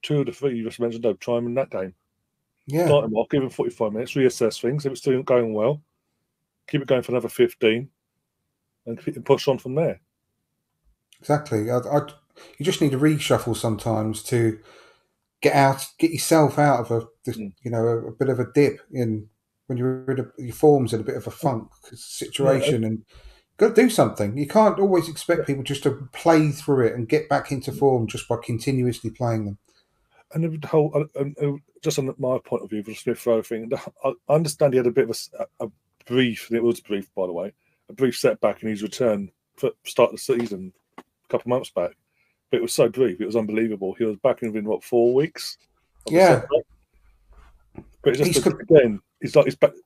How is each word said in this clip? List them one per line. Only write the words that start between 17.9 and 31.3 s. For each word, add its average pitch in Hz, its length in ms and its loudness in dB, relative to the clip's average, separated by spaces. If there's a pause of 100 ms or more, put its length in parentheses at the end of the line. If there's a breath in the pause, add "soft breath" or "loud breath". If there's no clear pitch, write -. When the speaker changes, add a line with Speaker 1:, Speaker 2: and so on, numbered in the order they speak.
Speaker 2:
a 117 40 -12
bit 131 160 -2
of 123 120 -2
a 120 120 -4
dip 143 280 2 (120)
in 110 360 -4 (380)
when 127 120 -6
you're 131 320 -4
in 127 100 -2
a, 127 60 -6 (120)
your 120 160 -12
form's 139 380 4
in 113 80 -2
a 110 40 -6
bit 127 120 -6
of - 100 -10
a 117 40 -8
funk 120 400 -4 (240)
situation, 131 880 -2
Speaker 1:
Yeah. 113 60 -2
Speaker 2:
and 110 160 -6 (520 soft breath)
gotta 226 180 4
do 240 160 6
something. 107 460 0
You 143 100 -4
can't 208 320 4
always 185 300 2
expect 165 320 -2
Speaker 1:
Yeah. - 60 -2
Speaker 2:
people 139 180 -4
just - 200 -6
to 131 280 -2
play 156 380 4
through 135 360 2
it 113 80 2
and 117 140 -6
get 151 200 0
back 139 220 -2
into 131 220 -6
form 127 340 2
just - 220 -10
by 120 160 0
continuously 123 680 -2
playing 113 360 -2
them. 101 120 -8 (760)
Speaker 1:
And 160 280 -4
the 151 80 -12
whole, 151 260 2
uh, 147 260 -4
um, 143 200 -4